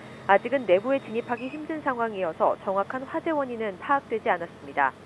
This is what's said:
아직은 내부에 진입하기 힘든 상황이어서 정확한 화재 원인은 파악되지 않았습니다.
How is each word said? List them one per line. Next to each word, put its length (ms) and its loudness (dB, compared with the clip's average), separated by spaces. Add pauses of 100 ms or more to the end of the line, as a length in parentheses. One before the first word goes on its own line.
(260)
아직은 380 4
내부에 340 4
진입하기 480 -4
힘든 360 -6
상황이어서 840 0
정확한 380 -2
화재 280 -4
원인은 480 -4
파악되지 500 -2
않았습니다. 640 0 (140)